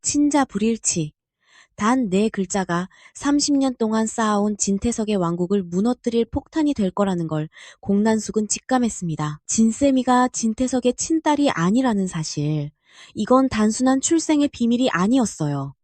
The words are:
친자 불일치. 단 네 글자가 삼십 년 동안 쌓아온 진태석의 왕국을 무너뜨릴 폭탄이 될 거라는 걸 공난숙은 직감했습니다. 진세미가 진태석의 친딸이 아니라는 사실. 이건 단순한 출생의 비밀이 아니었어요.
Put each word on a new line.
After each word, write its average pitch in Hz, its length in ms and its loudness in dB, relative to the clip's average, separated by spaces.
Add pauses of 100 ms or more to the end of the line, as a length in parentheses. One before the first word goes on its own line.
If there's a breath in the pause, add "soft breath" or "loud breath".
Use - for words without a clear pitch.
친자 294 420 2
불일치. 202 680 -4 (640 soft breath)
단 233 320 0
네 196 180 2
글자가 185 640 -2 (240 soft breath)
삼십 285 440 0
년 269 200 0
동안 220 280 0
쌓아온 208 520 0
진태석의 208 580 -2
왕국을 180 480 0
무너뜨릴 226 600 -2
폭탄이 294 480 -2
될 190 180 0
거라는 185 360 -2
걸 156 200 -4 (320 loud breath)
공난숙은 214 720 0
직감했습니다. 165 1000 -2
진세미가 247 840 2
진태석의 247 640 -2
친딸이 302 560 0
아니라는 202 540 2
사실. 151 680 -4 (420 loud breath)
이건 254 340 2
단순한 254 540 0
출생의 311 480 2
비밀이 240 400 0
아니었어요. 165 960 0